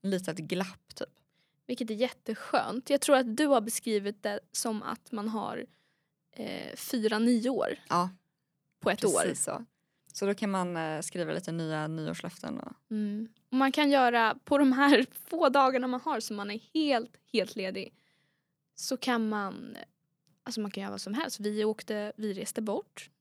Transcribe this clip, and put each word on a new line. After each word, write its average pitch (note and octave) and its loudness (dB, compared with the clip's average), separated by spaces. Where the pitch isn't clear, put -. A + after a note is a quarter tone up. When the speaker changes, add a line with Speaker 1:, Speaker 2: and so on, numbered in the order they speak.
Speaker 1:
litet F#3 -2
glapp F3+ -6
typ. - -6
Speaker 2:
Vilket B3 -4
är A3 -2
jätteskönt. A#3 -2
Jag C#4 4
tror C#4+ 6
att A#3+ 2
du D4+ 4
har C4+ 6
beskrivit G#3 -2
det G#3 -4
som A3 -4
att - -8
man G#3+ -4
har, G#3 -6
eh, - -10
fyra G#3+ 0
nyår A#3+ 2
Speaker 1:
Ja, F3 2
Speaker 2:
på G3 0
ett G#3 0
Speaker 1:
precis F#3+ 2
Speaker 2:
år. F3+ 2
Speaker 1:
så. - -4
Så - -4
då G3+ 2
kan G3+ -2
man, F3+ 0
eh, D#3 -4
skriva D#3+ -4
lite E3 -4
nya D#3 -2
nyårslöften D#3+ -6
och - -12
Speaker 2:
Mm. G#3+ -4
Och B3+ -2
man C4+ 4
kan D4 2
göra, A#3+ 4
på C#4+ 4
de C4+ 6
här C#4+ 6
<laughs> - -20
få D#4+ 2
dagarna C4 4
man B3 -2
har C#4 -2
som G#3+ -8
man G3+ -6
är A3 -6
helt, C#4 0
helt G3 0
ledig, F#3+ -6
så - -4
kan A#3 0
man, G#3 -6
alltså A#3 -8
man G3+ -4
kan G3 -8
göra G3 -8
vad G3+ -8
som G3+ -6
helst. C#4 -4
Vi G#3 -2
åkte, G#3+ -4
vi G#3+ -4
reste - -6
bort A3 -6